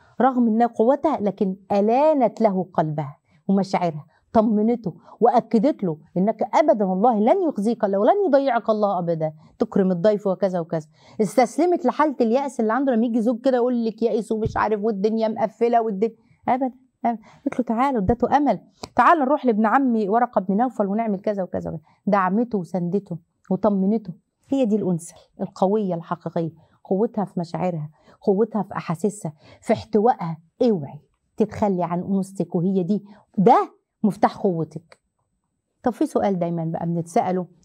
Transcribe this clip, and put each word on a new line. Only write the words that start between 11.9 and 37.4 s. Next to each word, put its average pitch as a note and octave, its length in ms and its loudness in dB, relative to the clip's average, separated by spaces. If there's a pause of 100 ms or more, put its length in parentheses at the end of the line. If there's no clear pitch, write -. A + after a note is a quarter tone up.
اليأس B3+ 400 0
اللي A3 120 0
عنده، C4+ 200 0
لما A3+ 140 2
يجي A#3+ 140 -2
زوج A3+ 200 0
كده C4 160 2
يقول A#3+ 280 0
لك A3 180 -6
يائس A3+ 300 -2
ومش G#3+ 240 -4
عارف G#3 280 0
والدنيا A3 440 -2
مقفلة A3 540 0
والدنيا، A3 340 -4 (320)
أبدًا، B3+ 240 -2 (320)
أبدًا. A#3 180 -4 (220)
قلت - 140 -4
له: B3 60 0
"تعالوا"، B3 360 0
ادته A#3 360 0
أمل، A3 240 0 (360)
"تعالوا C#4 280 6
نروح C#4 220 0
لابن A3 200 2
عمي A3+ 420 2
ورقة A#3 320 0
بن F#3+ 160 0
نوفل A#3 300 0
ونعمل G3+ 340 -2
كذا G3+ 220 -4
وكذا F3 280 -6
وكذا". D#3+ 120 -10 (240)
دعمته G3+ 520 0
وسندته F3 600 -4 (320)
وطمنته. G3 600 0 (360)
هي C4+ 160 0
دي G#3+ 120 2
الأنثى F3+ 380 -4 (260)
القوية G3 540 -2
الحقيقية، E3 560 -6 (340)
قوتها G#3+ 400 -2
في F3+ 160 -8
مشاعرها، E3 500 -6 (300)
قوتها G#3+ 420 0
في - 140 -14
أحاسيسها، E3+ 560 -6 (280)
في - 120 -2
احتوائها. G3+ 680 0 (240)
اوعي D3+ 380 -2 (360)
تتخلي G3+ 480 -2
عن E3+ 160 -4
أنوثتك، F#3+ 540 -4
وهي F#3 280 0
دي، F#3+ 220 -2 (340)
ده D4 360 6 (280)
مفتاح - 340 0
قوتك. E3 640 -6 (840)
طب A#3+ 100 0
في D#4 140 -2
سؤال G3+ 320 0
دايمًا E3+ 260 -4
بقى E3 220 -6
بنتسأله، F3 600 -2 (180)